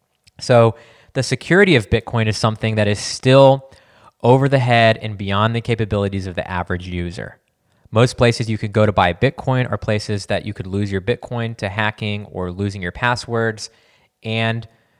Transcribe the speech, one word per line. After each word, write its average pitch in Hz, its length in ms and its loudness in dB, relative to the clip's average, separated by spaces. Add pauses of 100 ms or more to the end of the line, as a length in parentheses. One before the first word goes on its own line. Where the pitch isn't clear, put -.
(400)
So 117 360 4 (360)
the 131 100 -2
security 175 540 2
of 113 140 0
Bitcoin 113 360 0
is 110 120 -2
something 110 380 -2
that 104 120 2
is 104 100 0
still 135 720 4 (520)
over 131 260 4
the 135 100 2
head 117 440 4
and 107 160 -8
beyond 101 360 0
the 117 60 -4
capabilities 101 640 -2
of 90 100 -10
the 87 120 -6
average 90 400 -6
user. 87 500 -8 (520)
Most 120 260 2
places 117 320 0
you 110 80 -2
could 104 160 -8
go 107 140 4
to 104 60 2
buy 90 200 4
Bitcoin 127 580 -2
are 104 60 -4
places 104 500 -4
that 98 200 -4
you 104 80 -8
could 92 120 -10
lose 98 240 -4
your 95 120 -4
Bitcoin 117 560 -6
to 104 100 -6
hacking 104 580 -4
or 90 240 -8
losing 98 300 -4
your 87 120 -6
passwords, 117 760 -4 (540)
and 113 440 -4 (340)